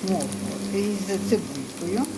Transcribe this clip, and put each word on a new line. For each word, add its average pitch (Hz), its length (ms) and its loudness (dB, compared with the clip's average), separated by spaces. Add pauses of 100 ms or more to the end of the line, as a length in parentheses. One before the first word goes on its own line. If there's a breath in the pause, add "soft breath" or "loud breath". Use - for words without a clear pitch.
морквою, 202 480 0 (160)
із 196 560 0
цибулькою. 180 760 0 (120)